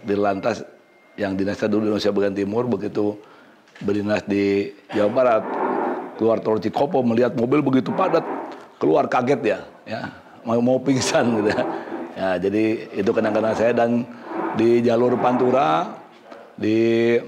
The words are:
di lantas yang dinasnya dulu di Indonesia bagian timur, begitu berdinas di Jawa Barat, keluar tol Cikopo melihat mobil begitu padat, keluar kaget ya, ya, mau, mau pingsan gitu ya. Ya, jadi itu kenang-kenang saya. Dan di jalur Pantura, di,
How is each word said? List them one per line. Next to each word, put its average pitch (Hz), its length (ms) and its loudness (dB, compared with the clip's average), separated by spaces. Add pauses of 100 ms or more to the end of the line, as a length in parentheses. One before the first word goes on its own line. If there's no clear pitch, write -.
di 101 80 -2
lantas 101 480 0 (560)
yang 98 160 -4
dinasnya 101 400 -2
dulu 107 160 2
di 104 80 0
Indonesia 98 160 0
bagian 98 240 0
timur, 104 320 -2
begitu 104 480 -2 (640)
berdinas 104 440 -2
di 101 480 0 (200)
Jawa 104 200 2
Barat, 120 320 2 (720)
keluar 110 240 0
tol 110 160 0
Cikopo 131 480 0
melihat 117 320 2
mobil 127 240 2
begitu 131 320 0
padat, 165 320 0 (560)
keluar 151 240 4
kaget 127 320 2 (160)
ya, 92 60 -2 (260)
ya, 110 160 -8 (480)
mau, 117 160 2
mau 127 160 2
pingsan 131 480 0
gitu 107 240 2
ya. 123 100 -2 (540)
Ya, 95 120 -4 (120)
jadi 104 560 0
itu 101 160 2
kenang-kenang 110 400 0
saya. 113 240 2
Dan 120 320 2 (480)
di 117 240 4
jalur 120 400 2
Pantura, 127 720 2 (640)
di, 113 720 2